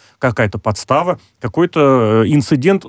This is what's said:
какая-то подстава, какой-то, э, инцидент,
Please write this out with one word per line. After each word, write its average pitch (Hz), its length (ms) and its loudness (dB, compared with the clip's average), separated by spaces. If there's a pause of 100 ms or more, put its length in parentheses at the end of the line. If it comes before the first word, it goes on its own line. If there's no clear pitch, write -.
(180)
какая-то 113 400 -2
подстава, 147 640 -2 (200)
какой-то, 131 840 2
э, - 80 0
инцидент, 151 560 0